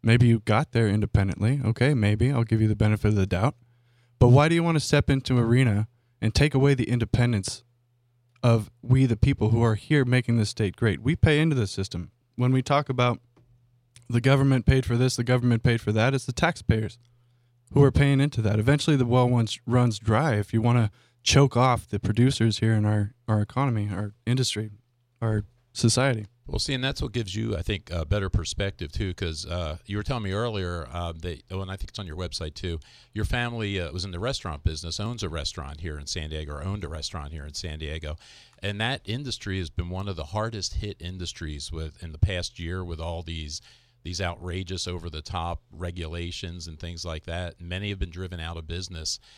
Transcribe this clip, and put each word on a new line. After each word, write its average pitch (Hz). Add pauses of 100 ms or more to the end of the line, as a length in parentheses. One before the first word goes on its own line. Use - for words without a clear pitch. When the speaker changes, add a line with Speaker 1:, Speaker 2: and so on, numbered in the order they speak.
Speaker 1:
Maybe 117
you 117
got -
there 117
independently. 107
Okay, 127
maybe. 110
I'll 120
give 110
you 110
the 107
benefit 107
of 107
the 95
doubt. 98 (640)
But 123
why 143
do 170
you 170
want 170
to 151
step 143
into 135
arena 117 (320)
and 113
take 147
away 139
the 123
independence 120 (800)
of 117 (100)
we 131
the 117
people 110
who 113
are 113
here 143
making 120
this 107
state 101
great? 101
We 143
pay 156
into 156
the 113
system. 87 (260)
When 123
we 131
talk 143
about 123 (920)
the 117
government 135
paid 131
for 120
this, 127
the 127
government 120
paid 117
for 107
that, 113
it's 127
the 123
taxpayers - (760)
who 143
are 139
paying 139
into 139
that. 107
Eventually 143
the 131
well 123
once 120
runs 117
dry 113
if 104
you 117
wanna 117 (320)
choke 139
off 127
the 104
producers 113
here 113
in 107
our, 104 (140)
our 107
economy, 110
our 101 (120)
industry, 117 (500)
our 110 (300)
society. 120 (220)
Speaker 2:
Well, -
see, -
and 127
that's 135
what -
gives 101
you, 110
I -
think, 98
a 85
better 98
perspective, 87
too, 95
'cause, 80
uh, 80
you 101
were 104
telling 123
me 95
earlier, 95
uh, 87 (100)
that, 85
oh, 95
and 92
I 95
think -
it's -
on 98
your 78
website, 82
too, 82 (340)
your 107
family, 117
uh, 85
was 87
in 101
the 90
restaurant 90
business, 80
owns 110
a 95
restaurant 73
here 78
in 71
San 78
Diego, 78
or 71
owned 98
a 78
restaurant 76
here 76
in 73
San 78
Diego, 78 (480)
and 101
that 123
industry 113
has 87
been 87
one 95
of 98
the 78
hardest 107
hit 104
industries 85
with, 80
in 82
the 76
past 90
year 87
with 82
all 82
these, 80 (400)
these 87
outrageous, 90
over-the-top 85 (100)
regulations 85
and 78
things 87
like 80
that. 85
Many 90
have 98
been 92
driven 87
out 82
of 80
business. 85 (180)